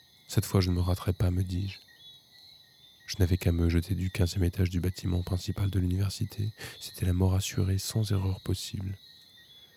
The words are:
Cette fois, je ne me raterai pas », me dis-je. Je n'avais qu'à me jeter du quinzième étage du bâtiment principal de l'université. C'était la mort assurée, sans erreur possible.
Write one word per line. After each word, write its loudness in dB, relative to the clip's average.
Cette 0
fois, 4
je 2
ne 2
me 0
raterai 0
pas », 2
me 0
dis-je. -4
Je -8
n'avais 4
qu'à 2
me 4
jeter 2
du -2
quinzième 0
étage 0
du 0
bâtiment -2
principal -2
de 0
l'université. -2
C'était -8
la 2
mort 4
assurée, 0
sans -2
erreur 0
possible. -6